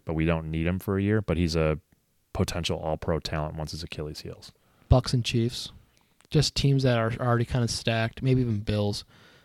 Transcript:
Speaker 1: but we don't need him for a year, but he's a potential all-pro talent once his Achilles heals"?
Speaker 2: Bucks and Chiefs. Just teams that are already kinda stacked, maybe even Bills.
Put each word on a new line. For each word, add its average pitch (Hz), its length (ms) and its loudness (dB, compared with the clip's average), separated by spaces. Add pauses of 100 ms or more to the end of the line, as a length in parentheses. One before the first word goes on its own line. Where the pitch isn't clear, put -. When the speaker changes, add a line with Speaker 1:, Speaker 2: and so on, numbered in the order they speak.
Speaker 1:
but 82 100 -4
we 80 100 2
don't 80 260 0
need 80 160 -2
him 92 120 0
for 98 180 -2
a 98 60 0
year, 107 180 2
but 85 160 -2
he's 82 200 2
a 78 220 2 (540)
potential 85 460 -2
all-pro 78 420 -2
talent 78 360 -4
once 78 160 -6
his 80 100 -10
Achilles 78 380 -10
heals"? - 320 -14 (360)
Speaker 2:
Bucks 127 260 4
and 120 100 0
Chiefs. - 480 -2 (580)
Just - 260 2
teams 139 280 4
that 123 140 4
are 113 220 0
already 120 240 2
kinda 117 240 0
stacked, 113 540 -2
maybe 131 180 4
even 117 200 0
Bills. 104 440 0 (400)